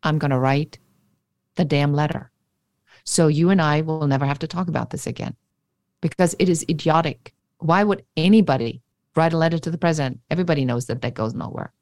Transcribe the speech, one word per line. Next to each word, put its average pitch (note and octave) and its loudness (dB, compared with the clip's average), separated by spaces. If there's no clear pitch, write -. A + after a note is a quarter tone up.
I'm D#3 0
gonna C#3 0
write C#3 0
the - 0
damn C#3+ 0
letter. D3 -4
So E3 2
you D#3 4
and F#3+ 4
I D3+ 2
will D#3 -2
never C#3 2
have C#3+ -2
to D#3+ -6
talk F3 -6
about B2+ -4
this - -8
again - -8
because E3+ 0
it F#3 4
is E3 0
idiotic. D#3+ -2
Why F3 2
would G3+ -2
anybody D#3 2
write E3 4
a E3 -2
letter E3 2
to D#3+ -8
the E3+ -6
president? C#3+ -2
Everybody E3 0
knows A#2+ -2
that A#2+ -6
that A2+ -4
goes A2 -4
nowhere. - -10